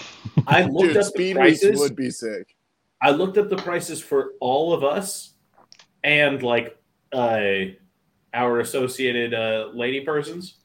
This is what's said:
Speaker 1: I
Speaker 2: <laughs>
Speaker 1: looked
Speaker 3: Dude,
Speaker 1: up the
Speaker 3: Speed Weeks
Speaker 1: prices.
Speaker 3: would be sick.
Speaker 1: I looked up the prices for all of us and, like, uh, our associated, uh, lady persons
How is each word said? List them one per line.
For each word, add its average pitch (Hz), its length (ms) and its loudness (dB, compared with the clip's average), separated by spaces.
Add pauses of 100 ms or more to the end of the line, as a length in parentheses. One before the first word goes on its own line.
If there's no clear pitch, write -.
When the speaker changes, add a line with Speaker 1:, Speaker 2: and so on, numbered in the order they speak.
(480)
Speaker 1:
I 165 160 4
Speaker 2:
<laughs> - 0 -
Speaker 1:
looked 185 240 2
Speaker 3:
Dude, - 20 2
Speaker 1:
up 156 60 2
the 202 80 4
Speaker 3:
Speed 185 340 -2
Weeks 160 240 6
Speaker 1:
prices. 202 180 4
Speaker 3:
would 139 160 0
be 127 140 -4
sick. 107 460 -10 (460)
Speaker 1:
I 143 100 6
looked 190 260 0
up 202 120 4
the 190 80 -2
prices 165 440 -6
for - 380 -2
all 147 340 0
of 139 100 0
us 151 480 -4 (720)
and, 143 400 2
like, 120 340 -2 (340)
uh, 107 540 0 (680)
our 120 260 0
associated, 120 760 -2
uh, 110 400 -4
lady 127 280 -4
persons 156 640 -8